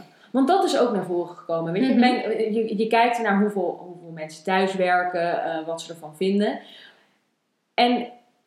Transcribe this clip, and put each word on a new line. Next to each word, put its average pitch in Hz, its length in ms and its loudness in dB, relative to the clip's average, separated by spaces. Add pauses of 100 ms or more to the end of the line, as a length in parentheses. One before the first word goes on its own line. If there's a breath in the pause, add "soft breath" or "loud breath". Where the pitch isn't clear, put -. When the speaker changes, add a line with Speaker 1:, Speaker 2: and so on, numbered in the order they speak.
(360 soft breath)
Speaker 1:
Want 269 120 4
dat 370 160 4
is - 140 2
ook 220 140 2
naar 185 120 -2
voren 175 320 -4
gekomen. 165 360 -4
Weet 196 140 0
je, 262 80 4
Speaker 2:
Mhm. 220 60 4
Speaker 1:
men-, 220 540 2
je, 220 240 -2
je 214 80 2
kijkt 233 360 2
naar 202 180 2
hoeveel, 208 460 0
hoeveel 170 280 -18
mensen 156 300 -12
thuis 190 300 2
werken, 180 680 0
eh, 160 220 -6
wat 165 160 -6
ze - 100 -14
ervan 151 240 -16
vinden. 202 420 0 (1160 loud breath)
En 247 320 2 (400)